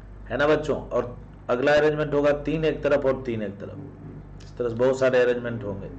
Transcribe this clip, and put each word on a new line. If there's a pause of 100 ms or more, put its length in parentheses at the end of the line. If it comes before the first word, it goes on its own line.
(300)
है
ना
बच्चों?
और (320)
अगला
अरेंजमेंट
होगा
तीन
एक
तरफ
और
तीन
एक
तरफ। (680)
इस
तरह
से
बहुत
सारे
अरेंजमेंट
होंगे।